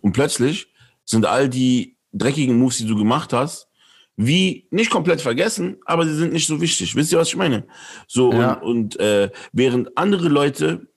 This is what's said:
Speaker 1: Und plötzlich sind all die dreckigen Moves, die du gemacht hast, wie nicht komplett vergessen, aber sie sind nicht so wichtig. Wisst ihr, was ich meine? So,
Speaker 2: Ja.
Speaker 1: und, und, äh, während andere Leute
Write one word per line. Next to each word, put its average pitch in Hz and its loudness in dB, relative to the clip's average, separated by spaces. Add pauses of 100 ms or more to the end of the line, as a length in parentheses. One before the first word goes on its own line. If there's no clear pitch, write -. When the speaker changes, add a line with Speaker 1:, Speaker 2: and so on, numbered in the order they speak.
Speaker 1:
Und 101 0
plötzlich 139 -2 (320)
sind 110 2
all 123 2
die 127 0 (180)
dreckigen 127 0
Moves, 123 2
die 113 -6
du 110 0
gemacht 117 0
hast, - -4 (480)
wie 170 0
nicht 220 0
komplett 170 0
vergessen, 180 -2
aber 165 0
sie 156 -2
sind 160 -2
nicht 165 -2
so 156 -2
wichtig. - -4
Wisst 156 0
ihr, 170 2
was 165 2
ich - -6
meine? 143 -2 (420)
So, 127 4
Speaker 2:
Ja. 123 2
Speaker 1:
und, 113 -4
und, - -6
äh, 101 2 (220)
während 123 0
andere 175 2
Leute 147 0